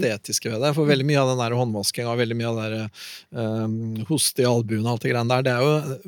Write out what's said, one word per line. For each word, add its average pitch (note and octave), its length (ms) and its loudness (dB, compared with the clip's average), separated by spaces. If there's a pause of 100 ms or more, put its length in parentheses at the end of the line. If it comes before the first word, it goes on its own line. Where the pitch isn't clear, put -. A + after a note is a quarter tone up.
estetiske A2 480 -2
ved A2 100 -2
det. C#3+ 140 2
For D#3 100 2
veldig C#3 200 4
mye D3 160 4
av C3 80 4
den B2+ 100 0
der A#2+ 160 0
håndvaskinga A#2+ 560 -2
og A#2+ 80 -2
veldig A2+ 160 0
mye A#2 160 -2
av A2+ 60 -2
det A2 160 -4
der, A2 160 -4 (500)
ehm, A2 680 -2
hoste C#3+ 320 0
i - 20 4
albuen A#2 420 2
og A#2+ 60 0
alt A2+ 120 -4
det C3 100 0
greiene A#2+ 160 0
der, B2+ 120 2
det B2+ 120 2
er B2 100 0
jo D3 440 0